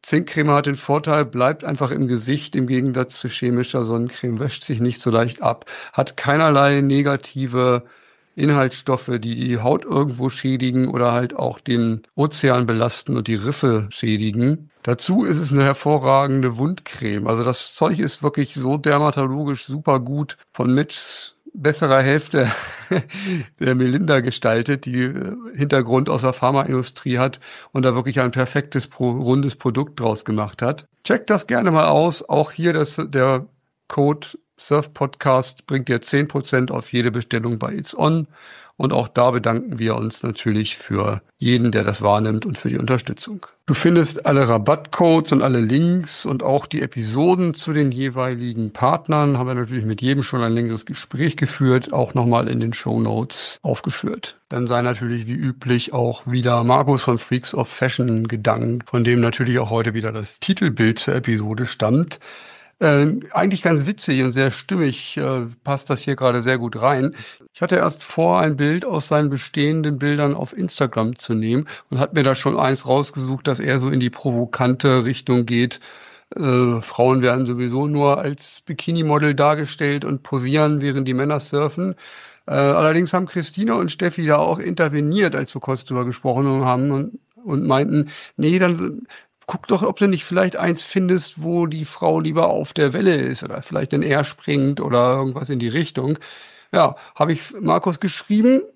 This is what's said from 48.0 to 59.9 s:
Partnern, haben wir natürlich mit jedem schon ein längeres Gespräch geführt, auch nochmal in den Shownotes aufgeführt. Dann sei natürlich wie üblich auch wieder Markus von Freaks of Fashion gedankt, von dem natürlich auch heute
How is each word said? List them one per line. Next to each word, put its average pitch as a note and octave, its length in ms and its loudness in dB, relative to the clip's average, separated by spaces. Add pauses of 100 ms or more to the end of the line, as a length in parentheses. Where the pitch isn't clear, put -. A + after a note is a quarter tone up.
Partnern, D3 640 2
haben B2+ 80 -2
wir B2+ 80 -4
natürlich A#2+ 300 -4
mit A2 160 -2
jedem C3+ 220 2
schon A#2+ 200 -2
ein A2+ 120 0
längeres A#2 320 -2
Gespräch - 500 -4
geführt, C3 560 2
auch - 220 -2
nochmal A#2+ 340 2
in A#2+ 120 -2
den A#2 120 -2
Shownotes A2+ 880 -2
aufgeführt. - 840 -6
Dann B2 180 -2
sei A#2+ 160 0
natürlich A#2 440 -4
wie A#2+ 60 -6
üblich B2+ 600 -2
auch A#2+ 340 -2
wieder B2 380 2
Markus C3 380 4
von A#2+ 160 2
Freaks - 360 -4
of B2+ 140 -2
Fashion A#2+ 580 0
gedankt, A#2 600 -2
von A#2+ 160 2
dem A#2+ 160 4
natürlich A#2+ 380 2
auch A2 120 -2
heute A2+ 240 0